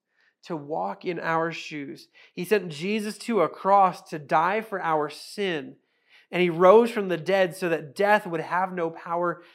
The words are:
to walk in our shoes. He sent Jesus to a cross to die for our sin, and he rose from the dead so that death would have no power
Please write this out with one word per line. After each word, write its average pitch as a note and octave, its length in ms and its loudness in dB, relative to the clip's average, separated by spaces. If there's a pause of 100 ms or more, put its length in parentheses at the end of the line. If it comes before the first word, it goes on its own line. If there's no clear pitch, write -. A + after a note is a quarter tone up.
(420)
to F3+ 120 -10
walk E3 520 -8
in F3 120 -4
our E3 320 -2
shoes. D3 580 -12 (260)
He F3+ 100 -6
sent F3+ 260 0
Jesus G3+ 500 -6
to G#3 200 0
a D#3 80 2
cross F#3+ 640 2
to E3 80 -8
die E3+ 420 0
for G3+ 220 -10
our D#3 260 -2
sin, D3+ 680 -8 (540)
and F3+ 120 0
he F3 80 2
rose F#3+ 400 8
from G3+ 180 -4
the E3+ 80 -2
dead F3+ 400 0
so F#3 140 -4
that D#3+ 260 -4
death G3+ 300 2
would E3 160 -6
have F#3 320 -4
no E3 160 -4
power E3+ 520 -4 (120)